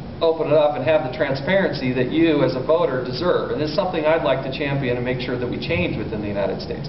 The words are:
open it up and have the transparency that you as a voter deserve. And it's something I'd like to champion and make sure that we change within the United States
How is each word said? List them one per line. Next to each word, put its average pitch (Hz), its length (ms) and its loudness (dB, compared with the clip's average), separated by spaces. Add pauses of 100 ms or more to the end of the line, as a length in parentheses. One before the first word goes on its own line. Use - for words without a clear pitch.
(220)
open 160 240 2
it 143 80 2
up 147 240 4
and 135 80 -4
have 156 160 4
the - 160 -6
transparency 147 720 0
that 123 220 0
you 156 320 4
as - 80 2
a - 80 -4
voter 156 400 2
deserve. - 480 0
And 117 80 -2
it's 151 160 -2
something 175 320 0
I'd 160 160 4
like 165 240 0
to 131 80 -6
champion 135 400 -2
and 123 100 -2
make 127 140 -2
sure 131 160 -4
that 123 160 -2
we - 80 -4
change 170 400 -2
within 104 240 -4
the 104 80 -4
United 98 320 -2
States - 280 -8